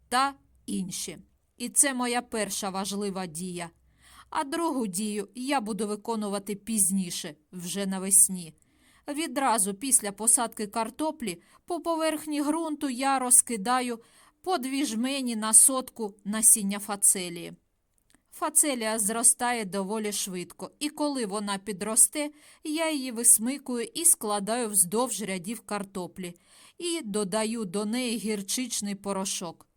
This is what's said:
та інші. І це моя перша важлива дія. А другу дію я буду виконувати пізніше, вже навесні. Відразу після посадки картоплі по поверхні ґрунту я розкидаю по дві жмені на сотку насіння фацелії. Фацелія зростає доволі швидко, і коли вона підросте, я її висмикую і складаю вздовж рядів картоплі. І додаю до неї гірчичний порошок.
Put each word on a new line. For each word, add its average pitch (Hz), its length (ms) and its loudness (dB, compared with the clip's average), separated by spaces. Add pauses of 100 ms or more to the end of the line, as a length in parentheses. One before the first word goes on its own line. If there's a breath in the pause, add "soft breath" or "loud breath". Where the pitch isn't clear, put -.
та 269 260 2 (320)
інші. 180 520 -6 (380)
І 240 120 -6
це 269 260 4
моя 247 280 0
перша 208 480 -4
важлива 190 560 -4
дія. 170 440 -8 (600 loud breath)
А 311 140 0
другу 277 420 0
дію 208 480 -2
я 262 260 0
буду 208 260 -2
виконувати 208 680 -4
пізніше, 190 800 0 (180)
вже 180 340 -6
навесні. 185 680 2 (540 soft breath)
Відразу 247 640 2
після 196 380 0
посадки 226 540 0
картоплі 226 760 -4 (240 loud breath)
по 339 140 -4
поверхні 311 600 0
ґрунту 302 460 -2
я 269 300 0
розкидаю 247 840 2 (420 loud breath)
по 359 160 0
дві 269 260 -2
жмені 240 520 -2
на 220 160 0
сотку 254 640 4 (100)
насіння 208 540 4
фацелії. 175 760 0 (840)
Фацелія 254 600 2
зростає 233 680 2
доволі 202 480 -4
швидко, 180 680 -6
і 294 100 -2
коли 294 380 -2
вона 202 320 -4
підросте, 220 720 2 (340 loud breath)
я 320 260 0
її 262 220 -2
висмикую 240 720 2 (100)
і 330 100 -2
складаю 214 640 2
вздовж 208 540 0
рядів 190 380 -6
картоплі. 185 720 -8 (440 loud breath)
І 339 260 -4
додаю 214 600 -2
до 202 200 -4
неї 233 340 -2
гірчичний 208 760 -4
порошок. 190 720 -6 (100)